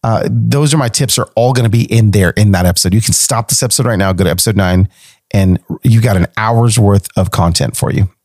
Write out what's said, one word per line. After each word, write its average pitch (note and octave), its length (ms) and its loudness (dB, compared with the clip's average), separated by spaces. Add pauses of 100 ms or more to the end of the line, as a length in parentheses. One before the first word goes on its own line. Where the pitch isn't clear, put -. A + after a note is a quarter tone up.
uh, A2 280 -2
those B2 420 0
are D#3+ 40 0
my C3+ 100 0
tips B2 320 -4
are - 160 -4
all A#2+ 160 2
gonna A#2+ 160 0
be A2+ 160 0
in A2 280 2
there F#2+ 200 2
in G#2 220 2
that F2+ 120 0
episode. F2 280 0
You A2 80 2
can F#2 120 -4
stop - 360 -4
this - 120 -2
episode C3 240 -2
right A2+ 140 -2
now, F#2+ 140 0
go F2+ 100 -2
to F2 60 2
episode F#2 260 -2
nine, F#2 320 2 (440)
and F#2 280 2 (240)
you A2+ 160 4
got A2 160 0
an F2 120 0 (100)
hour's A2+ 420 0
worth G2+ 380 2
of F#2 140 -2
content E2+ 440 -2
for - 160 -4
you. F2+ 180 0 (160)